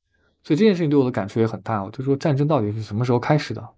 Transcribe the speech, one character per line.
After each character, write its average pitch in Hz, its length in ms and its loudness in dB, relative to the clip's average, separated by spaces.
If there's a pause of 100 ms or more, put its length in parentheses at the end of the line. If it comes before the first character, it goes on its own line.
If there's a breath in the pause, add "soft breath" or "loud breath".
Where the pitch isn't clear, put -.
(440)
所 160 120 0
以 - 20 2
这 208 80 4
件 214 100 6
事 170 60 -2
情 156 80 0
对 143 80 4
我 131 80 4
的 123 60 -2
感 101 160 -4
触 113 120 -2
也 113 60 4
很 107 160 -4
大， 107 220 -4
我 98 80 -12
就 131 120 -10
说 139 120 0
战 143 200 0
争 143 120 2
到 151 120 2
底 104 120 -2
是 110 100 -6
什 104 140 -8
么 120 100 -2
时 127 60 0
候 120 80 4
开 151 180 2
始 - 160 -6
的？ - 100 -12 (140)